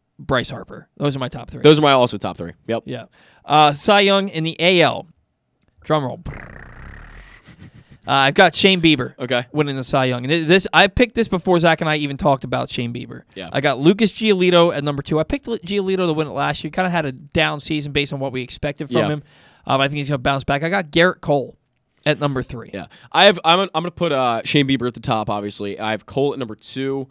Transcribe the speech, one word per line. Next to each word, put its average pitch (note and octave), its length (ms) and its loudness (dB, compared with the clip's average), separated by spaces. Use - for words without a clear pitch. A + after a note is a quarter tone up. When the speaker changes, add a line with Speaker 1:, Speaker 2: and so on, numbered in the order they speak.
Speaker 1:
Bryce B2+ 320 -4
Harper. B2+ 460 -16
Those C#3+ 180 -2
are C#3 40 -8
my B2+ 100 -6
top C#3 220 -16
three. B2 120 -16
Speaker 2:
Those D3 160 8
are D3+ 40 0
my C#3+ 100 6
also B2 260 4
top F#2 180 -8
three. E2+ 160 -10
Yep. A2+ 200 -4
Speaker 1:
Yeah. B2 180 -12
Uh, D3+ 280 4
Cy G3+ 280 2
Young G3 300 2
in D#3+ 140 -4
the D#3+ 140 -4
A F3+ 220 4
L. A2+ 260 2
Drum D#3 200 0
roll. A#2 160 -10
Uh, - 40 -2
I've C3+ 220 2
got F#3 200 6
Shane F#3+ 260 4
Bieber D3 380 2
Speaker 2:
Okay. B2 340 -2
Speaker 1:
winning D3 240 -2
the C3 80 -4
Cy C3 220 0
Young. B2 180 -4
And C3 60 -4
th-, D#3+ 160 0
this, F3+ 260 4
I F3 140 6
picked A3+ 300 2
this A3+ 100 0
before F3+ 320 0
Zach D#3+ 220 2
and D#3+ 100 -2
I D3+ 60 0
even C#3+ 200 -4
talked C#3 280 0
about B2+ 260 -4
Shane A#2+ 220 -6
Bieber. A#2+ 300 -14
Speaker 2:
Yeah. - 180 -12
Speaker 1:
I C3+ 80 -2
got C3+ 200 -2
Lucas G3 320 4
Giolito F3+ 640 4
at C#3+ 100 -4
number C#3 180 -4
two. D#3 160 -2
I D#3 60 0
picked - 240 -8
Li-, A#3 100 -6
Giolito F#3+ 480 -2
to E3 60 0
win D3+ 160 -4
it - 20 -12
last C#3+ 320 -4
year. D#3 80 -8
Kinda F#3 200 -2
had E3+ 160 -2
a C3+ 60 -6
down D3+ 480 -4
season D3 320 -6
based C#3+ 200 -2
on C#3+ 80 -6
what C3+ 120 -4
we B2+ 100 -4
expected C#3+ 460 -8
from B2 80 -2
Speaker 2:
Yeah. A#2 120 2
Speaker 1:
him. D3 140 -4
Um, C3+ 140 0
I C#3 80 0
think D3 100 -8
he's C#3 120 -6
gonna C#3+ 80 -2
bounce C3+ 260 -2
back. C#3+ 180 -2
I E3 60 -2
got E3+ 240 -4
Garrett E3 280 2
Cole C#3+ 360 -2
at D3+ 160 0
number C#3+ 240 -2
three. A2 280 -14
Speaker 2:
Yeah, F#2+ 140 -12
I E3+ 140 4
have. G3 200 4
I'm, E3 160 4
I'm F#3+ 140 -2
gonna E3+ 160 -4
put, E3+ 220 -4
uh, B2 320 0
Shane C#3+ 240 2
Bieber B2+ 180 0
at A#2+ 80 -4
the A#2 60 -18
top. A2 280 -4
Obviously, G#2 520 -6
I A2 100 -4
have G#2+ 160 -6
Cole C#3 260 -2
at B2+ 60 -10
number A2+ 160 -10
two. C3+ 560 -8